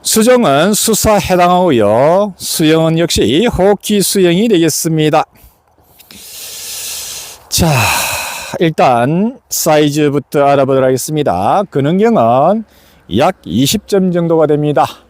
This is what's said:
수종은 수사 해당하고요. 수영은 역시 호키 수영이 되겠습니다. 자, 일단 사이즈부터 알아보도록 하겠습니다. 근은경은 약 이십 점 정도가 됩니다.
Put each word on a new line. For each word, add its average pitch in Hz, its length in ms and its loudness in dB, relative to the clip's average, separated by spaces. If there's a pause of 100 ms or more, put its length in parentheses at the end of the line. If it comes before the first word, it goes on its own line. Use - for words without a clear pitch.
수종은 214 680 2
수사 214 440 0
해당하고요. 175 1200 2
수영은 160 600 0
역시 165 480 0
호키 202 540 0
수영이 185 480 0
되겠습니다. 160 760 0 (2250)
자, 175 180 0 (920)
일단 160 800 0 (120)
사이즈부터 147 920 0
알아보도록 135 420 2
하겠습니다. 131 840 -2
근은경은 165 960 0 (540)
약 175 260 0
이십 135 440 -2
점 185 240 0
정도가 170 340 0
됩니다. 147 400 0 (240)